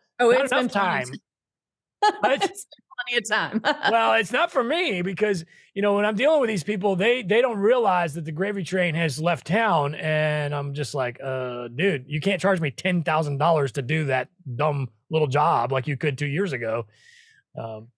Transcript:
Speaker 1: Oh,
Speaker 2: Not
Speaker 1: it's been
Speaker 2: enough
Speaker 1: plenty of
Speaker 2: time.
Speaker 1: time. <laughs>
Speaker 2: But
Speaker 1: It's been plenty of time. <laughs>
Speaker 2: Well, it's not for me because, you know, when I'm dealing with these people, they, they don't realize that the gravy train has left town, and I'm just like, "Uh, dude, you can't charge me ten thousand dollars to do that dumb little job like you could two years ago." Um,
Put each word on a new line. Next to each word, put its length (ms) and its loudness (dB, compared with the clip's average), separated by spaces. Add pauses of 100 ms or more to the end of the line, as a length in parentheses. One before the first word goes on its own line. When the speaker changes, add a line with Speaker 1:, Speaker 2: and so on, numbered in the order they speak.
(200)
Speaker 1:
Oh, 120 6
Speaker 2:
Not 120 4
Speaker 1:
it's 100 0
been 60 2
Speaker 2:
enough 120 0
Speaker 1:
plenty 160 0 (160)
of 20 -8
Speaker 2:
time. 20 -
Speaker 1:
time. 120 -12
<laughs> 1000 -4
Speaker 2:
But 220 2
Speaker 1:
It's 220 -4
been 200 -20 (200)
plenty 120 0
of 120 -4
time. 320 0 (220)
<laughs> 80 2
Speaker 2:
Well, 220 4
it's 180 0
not 200 0
for 120 0
me 380 0
because, 420 -2 (300)
you 80 -4
know, 140 4
when 100 2
I'm 100 0
dealing 240 4
with 80 2
these 160 -2
people, 320 0
they, 280 2
they 180 2
don't 160 0
realize 560 2
that 100 -8
the 80 -8
gravy 320 -4
train 320 0
has 240 -2
left 280 0
town, 480 2
and 580 -2
I'm 200 -6
just 200 -6
like, 300 -4
"Uh, 460 -6
dude, 380 -2
you 140 -4
can't 180 0
charge 220 2
me 100 -2
ten 320 0
thousand 360 0
dollars 340 2
to 80 -4
do 240 -2
that 240 -2 (260)
dumb 340 0 (200)
little 180 2
job 440 2
like 160 -2
you 100 -4
could 200 -2
two 100 -4
years 260 -2
ago." 320 -4 (720)
Um, 300 -10 (100)